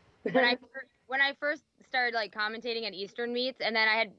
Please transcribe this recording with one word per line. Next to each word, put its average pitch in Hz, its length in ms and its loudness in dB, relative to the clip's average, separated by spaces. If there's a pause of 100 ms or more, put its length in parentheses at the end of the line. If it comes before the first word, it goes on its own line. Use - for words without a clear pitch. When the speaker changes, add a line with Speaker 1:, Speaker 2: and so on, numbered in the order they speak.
Speaker 1:
<laughs> - 240 -8
Speaker 2:
When 254 120 6
I 247 100 4
fir-, 262 320 -14 (220)
when 262 120 -2
I 277 180 2
first 294 260 -4 (220)
started, 247 280 0
like, 214 180 -2
commentating 226 540 -4
at 202 80 -8
Eastern 233 400 -6
meets, 254 260 -2
and 220 160 0
then 220 100 4
I 220 100 4
had 220 220 0